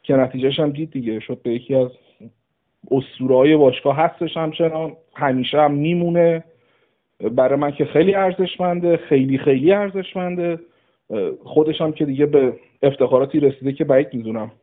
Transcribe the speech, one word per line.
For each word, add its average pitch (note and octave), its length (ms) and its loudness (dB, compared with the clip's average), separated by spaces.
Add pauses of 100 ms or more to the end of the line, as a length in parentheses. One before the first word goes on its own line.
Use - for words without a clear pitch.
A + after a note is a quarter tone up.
که C#3 140 0
نتیجهش C3 440 -2
هم D3+ 100 0
دید D#3 200 -8
دیگه، A2+ 300 -6
شد B2 220 -12
به B2 80 -6
یکی A#2+ 240 -6
از B2+ 160 0 (1000)
اسطوره‌های C3 640 2
باشگاه C#3 400 4
هستش E3 400 -2
همچنان، D#3+ 560 -4 (220)
همیشه C3 460 0
هم D3 120 4
میمونه. E3+ 720 0 (840)
برای B2+ 280 2
من D3 120 -2
که C#3 140 -4
خیلی F#3+ 300 2
ارزشمنده، F3+ 840 0
خیلی، C3+ 420 0
خیلی C#3 340 2
ارزشمنده. F3+ 880 -4 (840)
خودش D3+ 360 0
هم D#3 120 0
که D#3 120 -4
دیگه C#3+ 220 0
به C#3 260 2 (300)
افتخاراتی C3+ 580 2
رسیده C#3 320 0
که D3 120 -6
بعید C#3 300 -2
می‌دونم A2 360 -8 (120)